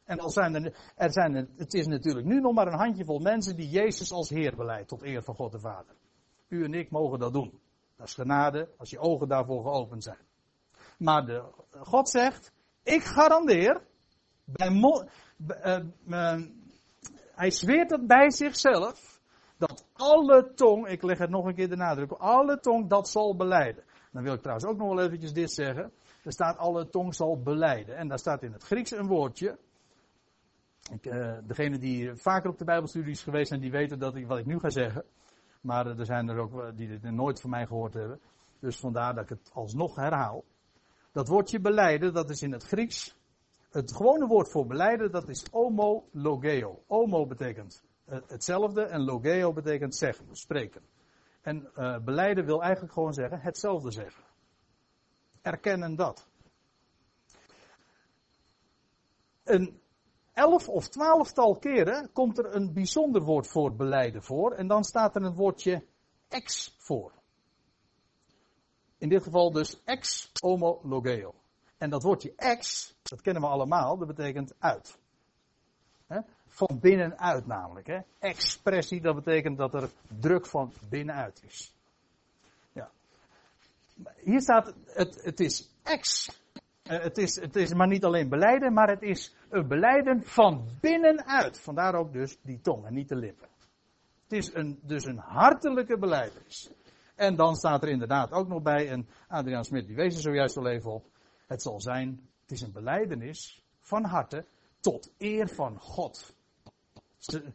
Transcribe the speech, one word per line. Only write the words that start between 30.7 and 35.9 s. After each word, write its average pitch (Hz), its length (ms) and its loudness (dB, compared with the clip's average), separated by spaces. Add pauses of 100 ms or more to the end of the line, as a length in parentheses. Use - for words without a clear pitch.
Ik, 113 140 -14
eh, 120 380 -6
degene 139 340 -4
die 123 360 -4
vaker 185 360 0
op 165 80 -12
de 175 60 -10
Bijbelstudies 160 580 -2
geweest 147 260 -2
zijn, 139 120 -4
die 131 100 -6
weten 143 280 -2
dat 131 180 -6
ik, 127 100 -10
wat 123 120 -2
ik 113 80 -6
nu 160 120 -2
ga 165 120 -2
zeggen. 127 340 -2 (560)
Maar, 123 260 -2
eh, 117 120 -8